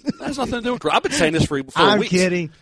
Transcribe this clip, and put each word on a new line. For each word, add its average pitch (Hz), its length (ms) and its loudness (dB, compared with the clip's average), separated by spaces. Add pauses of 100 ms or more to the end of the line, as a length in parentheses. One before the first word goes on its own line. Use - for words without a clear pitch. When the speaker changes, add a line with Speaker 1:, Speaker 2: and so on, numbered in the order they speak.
(180)
Speaker 1:
That - 100 -10
has 277 100 -6
nothing 240 160 -4
to 240 80 -4
do 233 100 -2
with 247 100 -6
Gruden. 151 120 2
I've - 100 4
been 330 80 -4
saying 170 220 0
this 156 100 2
for, 139 180 -4
for 131 160 -8
Speaker 2:
I'm 202 220 4
Speaker 1:
weeks. 214 100 -4
Speaker 2:
kidding. 180 400 0 (120)